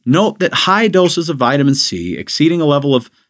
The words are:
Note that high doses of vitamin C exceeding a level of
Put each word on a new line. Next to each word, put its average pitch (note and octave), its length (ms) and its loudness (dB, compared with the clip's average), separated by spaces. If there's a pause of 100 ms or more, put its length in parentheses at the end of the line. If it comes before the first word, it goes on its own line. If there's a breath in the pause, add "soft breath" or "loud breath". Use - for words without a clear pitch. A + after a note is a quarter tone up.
Note G3+ 340 0
that F#3 140 -2
high G#3 360 0
doses F3 400 0
of D#3+ 80 -4
vitamin C3+ 360 2
C F2+ 440 -4
exceeding E3 420 0
a D#3+ 60 0
level C#3+ 280 2
of B2 160 -2 (200)